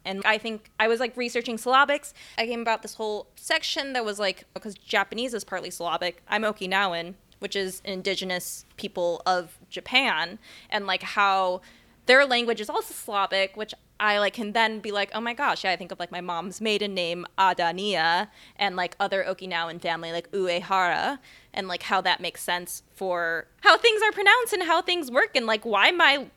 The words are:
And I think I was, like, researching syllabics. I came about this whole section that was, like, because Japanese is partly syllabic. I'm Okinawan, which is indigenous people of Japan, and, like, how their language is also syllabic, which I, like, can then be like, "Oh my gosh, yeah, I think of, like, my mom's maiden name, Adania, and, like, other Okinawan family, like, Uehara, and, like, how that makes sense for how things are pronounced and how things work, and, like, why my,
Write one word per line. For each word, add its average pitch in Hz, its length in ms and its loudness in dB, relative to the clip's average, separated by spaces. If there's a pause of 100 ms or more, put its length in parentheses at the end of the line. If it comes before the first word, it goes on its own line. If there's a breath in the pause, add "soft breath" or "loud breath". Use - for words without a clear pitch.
And 196 220 -6
I 214 100 4
think 214 420 -8
I 220 80 4
was, 233 140 2
like, 247 160 -4
researching 240 400 -4
syllabics. 277 560 2 (240 loud breath)
I 226 100 0
came 233 140 -6
about 226 220 -2
this - 120 -12
whole 214 320 -6 (100)
section 302 580 -4
that 247 100 -2
was, 208 140 -4
like, 196 340 -2
because 196 220 -12
Japanese 220 580 -2
is 214 120 -6
partly 180 260 -8
syllabic. 170 580 -4
I'm 214 140 0
Okinawan, 190 720 -2 (240)
which 196 180 -6
is 185 280 -4
indigenous 185 800 -6 (120)
people 175 500 -2
of 180 320 0 (100)
Japan, 196 680 -2 (320 loud breath)
and, 202 160 -2
like, 185 160 -2
how 190 580 2 (460 loud breath)
their 262 180 8
language 240 360 0
is 208 100 -8
also 370 240 -4
syllabic, 196 640 -2
which 214 180 -8 (240)
I, 208 200 2
like, 202 160 2
can 214 180 -6
then 220 280 2
be 214 100 -8
like, 202 240 0
"Oh 220 60 -4
my 233 120 -4
gosh, 233 320 -2
yeah, 190 60 0
I 175 60 0
think 180 160 -10
of, 185 80 -10
like, 175 100 -8
my 180 100 -8
mom's 180 400 -8
maiden 208 340 -2
name, 175 300 -4 (140)
Adania, 180 920 2 (280 loud breath)
and, 196 200 -2
like, 180 220 -4
other 196 260 0
Okinawan 170 560 -4
family, 165 320 -4
like, 170 200 -6
Uehara, 185 840 0 (360 loud breath)
and, 190 140 -6
like, 180 160 -6
how 196 160 2
that 180 200 2
makes 175 220 -8
sense 175 400 -6 (100)
for 170 540 -2 (140)
how 415 180 8
things 440 240 4
are 427 100 4
pronounced 427 400 6
and 370 120 0
how 339 180 4
things 349 280 -2
work, 339 260 2
and, 240 100 0
like, 220 180 0
why 226 280 6
my, 294 340 4 (100)